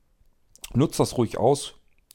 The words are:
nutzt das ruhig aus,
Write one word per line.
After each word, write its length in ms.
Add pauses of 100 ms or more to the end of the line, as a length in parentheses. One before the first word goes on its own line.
(720)
nutzt 260
das 200
ruhig 200
aus, 400 (360)